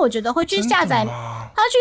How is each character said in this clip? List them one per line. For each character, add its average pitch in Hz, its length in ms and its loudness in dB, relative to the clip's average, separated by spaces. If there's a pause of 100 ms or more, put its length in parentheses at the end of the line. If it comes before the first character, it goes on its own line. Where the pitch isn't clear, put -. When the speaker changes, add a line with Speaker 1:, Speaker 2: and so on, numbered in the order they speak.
Speaker 1:
我 262 80 4
觉 220 120 -2
得 226 100 -2
会 330 140 0
去 392 180 -2
下 349 220 2
载， 240 140 0
Speaker 2:
真 160 80 0
的 117 60 -6
吗？ 117 420 -10
Speaker 1:
他 427 80 2
去 466 180 2